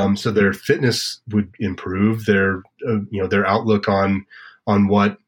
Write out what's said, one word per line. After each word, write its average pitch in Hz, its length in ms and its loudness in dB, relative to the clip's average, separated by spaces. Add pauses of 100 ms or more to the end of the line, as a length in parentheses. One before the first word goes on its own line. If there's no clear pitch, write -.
um, 98 160 0
so 120 140 -4
their 101 220 2
fitness - 640 -2 (100)
would 104 300 -2
improve, 104 640 -2
their, 98 320 2 (300)
uh, 110 120 0 (100)
you 98 120 -6
know, 92 60 -2
their 101 200 0
outlook 107 420 0
on, 98 360 0 (420)
on 101 200 4
what, 101 300 2 (100)